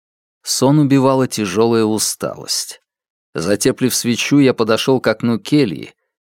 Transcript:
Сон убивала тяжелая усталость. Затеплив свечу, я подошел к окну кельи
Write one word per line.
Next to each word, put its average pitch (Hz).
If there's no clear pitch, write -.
Сон 139
убивала 135
тяжелая 110
усталость. -
Затеплив 107
свечу, 120
я 131
подошел 117
к -
окну 117
кельи 101